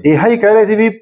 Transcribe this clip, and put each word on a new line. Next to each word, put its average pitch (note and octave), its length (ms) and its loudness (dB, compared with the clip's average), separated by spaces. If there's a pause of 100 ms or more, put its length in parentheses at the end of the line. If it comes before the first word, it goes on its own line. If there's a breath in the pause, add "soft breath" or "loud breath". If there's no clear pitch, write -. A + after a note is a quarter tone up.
ਇਹੋ D3+ 220 0
ਹੀ A#3 100 0
ਕਹਿ G#3+ 160 0
ਰਹੇ A3 120 2
ਸੀ G#3+ 100 -2
ਵੀ A3 260 -2